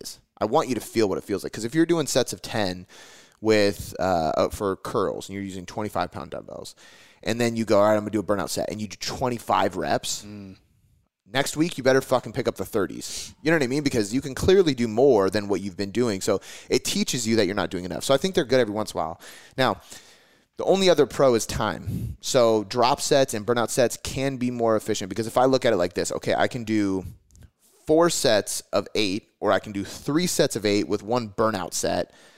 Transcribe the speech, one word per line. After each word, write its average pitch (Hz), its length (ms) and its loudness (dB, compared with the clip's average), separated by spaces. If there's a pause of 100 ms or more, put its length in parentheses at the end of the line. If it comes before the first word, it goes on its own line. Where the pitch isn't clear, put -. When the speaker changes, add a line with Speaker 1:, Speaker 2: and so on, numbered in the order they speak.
Speaker 1:
is. - 180 -16 (200)
I 104 60 -2
want 123 240 0
you 123 60 -2
to 104 60 -4
feel 110 260 0
what 87 100 -2
it - 60 -8
feels 98 200 -4
like. - 100 -10
'Cause 107 100 -8
if 120 100 -6
you're 160 120 2
doing 165 220 0
sets - 260 0
of 98 80 -10
ten 92 440 -4 (540)
with, 107 600 2
uh, 85 380 0
uh, 92 120 2
for 98 280 -4
curls 85 500 -4
and 95 60 -14
you're 98 100 -8
using 92 220 -12
twenty-five 95 460 -6
pound - 200 -12
dumbbells, - 440 -14 (480)
and 117 160 -2
then 117 160 0
you 113 100 -2
go, 104 140 6
"All 104 80 8
right, 107 60 6
I'm 107 80 4
gonna 104 100 -6
do 107 80 0
a 98 40 -2
burnout 98 260 -2
set," - 200 -4
and 107 120 -8
you 107 60 -8
do 92 120 -16
twenty-five 110 760 -2
reps, 85 500 -4
Speaker 2:
Mm. 101 320 -16 (680)
Speaker 1:
next 127 320 -4
week 165 200 0
you 131 60 -6
better 131 180 6
fucking 120 320 -2
pick 123 140 -4
up 110 80 0
the 95 100 -8
thirties. - 760 -6
You 151 100 0
know 170 40 4
what 151 80 2
I 120 40 0
mean? 143 160 -2
Because 113 300 0
you 127 80 0
can 135 140 -8
clearly 180 380 6
do 120 140 0
more 110 420 6
than 101 180 -2
what 95 140 0
you've 95 160 -8
been 101 140 -4
doing. 107 300 0
So 98 200 0 (280)
it - 160 0
teaches 143 400 -2
you 113 120 2
that 107 80 4
you're 92 100 -2
not 92 140 -2
doing 90 160 -6
enough. 85 180 -8
So 139 100 2
I 135 40 6
think 185 180 -2
they're 165 100 0
good 127 140 4
every 104 140 2
once 107 180 -6
in - 80 -6
a 82 40 0
while. 80 160 -8 (380)
Now, 123 240 0 (760)
the - 80 -6
only 190 240 4
other 147 160 6
pro 131 280 4
is 110 120 0
time. - 760 -6
So 113 440 2
drop 123 360 0
sets 135 320 2
and 104 120 -6
burnout 120 260 0
sets 120 260 2
can 135 400 -4
be 123 140 -2
more 117 240 2
efficient, 104 340 -4
because 110 180 -4
if 113 100 -4
I 123 80 6
look 131 200 2
at 117 80 4
it 98 40 4
like 87 180 0
this, 85 160 -2
okay, - 240 -2
I 90 120 2
can 120 160 -8
do 101 420 0 (800)
four 165 220 6
sets 110 520 0 (100)
of 101 240 -2
eight, 101 460 -2
or 101 100 2
I 95 80 2
can 107 140 -12
do 98 100 -4
three 156 440 -2
sets - 280 0
of 110 100 -2
eight 101 220 2
with 98 160 -4
one 113 260 -4
burnout 98 440 -2
set 87 400 -2 (240)